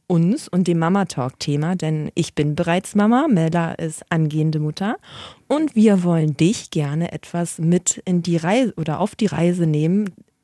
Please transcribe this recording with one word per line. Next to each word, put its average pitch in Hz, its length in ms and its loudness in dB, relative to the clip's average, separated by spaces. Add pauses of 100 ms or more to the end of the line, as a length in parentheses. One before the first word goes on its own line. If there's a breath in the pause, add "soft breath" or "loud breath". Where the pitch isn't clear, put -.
uns 180 400 2
und 180 180 0
dem 170 140 2
Mama-Talk-Thema, 160 960 -2
denn 156 400 -4
ich - 180 -4
bin 147 220 0
bereits 175 400 -2
Mama, 233 340 4
Mella 165 420 0
ist - 380 -8
angehende 156 480 0
Mutter. 175 380 -4 (500 loud breath)
Und 302 300 0
wir 208 260 6
wollen 160 340 2
dich - 360 0
gerne 151 400 -4
etwas - 460 -8
mit 175 460 0
in 175 180 0
die 170 140 0
Reise 196 400 0
oder 156 240 -4
auf 196 140 -2
die 214 120 0
Reise 170 400 0
nehmen 165 440 2 (340)